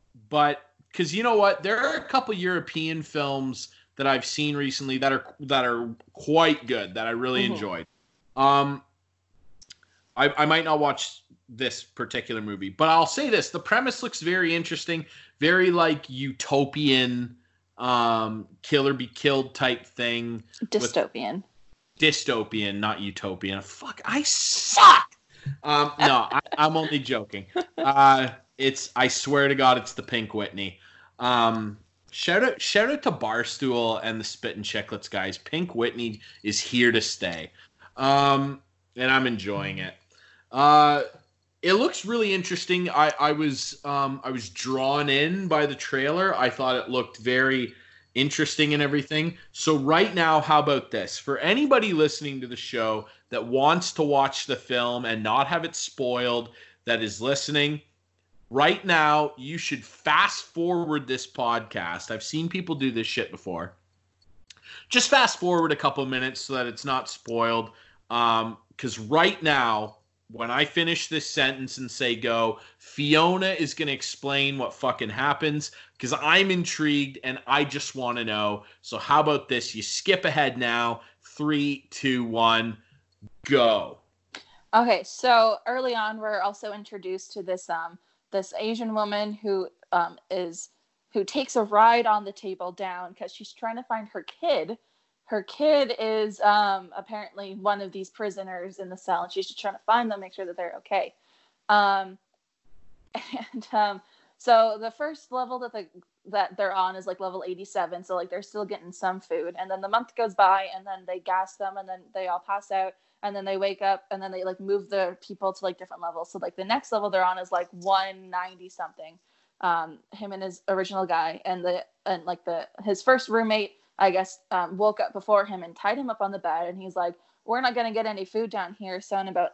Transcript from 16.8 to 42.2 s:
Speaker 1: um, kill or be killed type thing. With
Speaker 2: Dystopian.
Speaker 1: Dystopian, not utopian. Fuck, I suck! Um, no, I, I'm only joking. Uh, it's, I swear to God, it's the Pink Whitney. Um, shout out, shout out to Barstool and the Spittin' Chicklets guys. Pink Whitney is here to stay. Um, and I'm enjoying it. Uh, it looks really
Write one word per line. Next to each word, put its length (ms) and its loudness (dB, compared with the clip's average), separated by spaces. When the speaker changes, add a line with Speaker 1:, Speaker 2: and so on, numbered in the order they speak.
Speaker 1:
um, 680 0
kill 260 4
or 60 2
be 140 -6
killed 480 0
type 300 -2
thing. 580 -4
With 80 -8
Speaker 2:
Dystopian. 720 -2
Speaker 1:
Dystopian, 760 0
not 260 -4
utopian. 600 -6
Fuck, 440 -16
I 180 -2
suck! 880 8
Um, 360 2
no, 320 4
I, 80 2
I'm 200 4
only 220 -2
joking. 480 -6
Uh, 520 6
it's, 380 -2
I 120 4
swear 400 2
to 80 2
God, 220 6
it's 160 -8
the 100 -10
Pink 320 -4
Whitney. 440 -8
Um, 580 2
shout 320 0
out, 180 0
shout 300 2
out 120 -4
to 80 2
Barstool 920 0
and 160 -4
the 40 -8
Spittin' 400 -8
Chicklets 460 -6
guys. 300 -4
Pink 340 -6
Whitney 480 -2
is 180 -2
here 300 4
to 100 4
stay. 500 -6
Um, 640 4
and 160 2
I'm 160 4
enjoying 520 -4
it. 160 -10
Uh, 520 8
it 100 6
looks 320 2
really 280 0